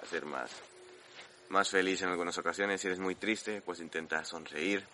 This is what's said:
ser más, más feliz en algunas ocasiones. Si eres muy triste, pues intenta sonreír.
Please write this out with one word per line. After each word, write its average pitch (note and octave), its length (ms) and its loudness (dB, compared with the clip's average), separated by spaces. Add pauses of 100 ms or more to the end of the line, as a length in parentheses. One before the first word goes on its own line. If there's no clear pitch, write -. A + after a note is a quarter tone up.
ser D#2 160 -2
más, C2+ 240 -6 (1000)
más F#2+ 200 4
feliz F#2+ 340 6
en F#2 60 2
algunas F2 280 0
ocasiones. F#2+ 420 2
Si G2+ 80 -2
eres F#2 120 2
muy F#2+ 160 0
triste, G#2 460 -2
pues E2+ 200 -6
intenta D#2+ 420 -2
sonreír. E2 720 -2